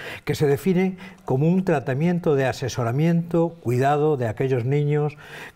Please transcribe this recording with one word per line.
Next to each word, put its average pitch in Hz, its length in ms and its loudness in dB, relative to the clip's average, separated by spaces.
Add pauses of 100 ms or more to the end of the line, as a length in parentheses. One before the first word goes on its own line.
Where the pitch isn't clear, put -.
(240)
que - 100 -4
se 147 120 0
define 185 520 0 (260)
como 135 240 2
un 185 160 2
tratamiento 165 680 0
de 135 120 2
asesoramiento, 165 1160 0
cuidado 143 540 2
de 120 120 -2
aquellos 131 360 0
niños 147 520 0 (400)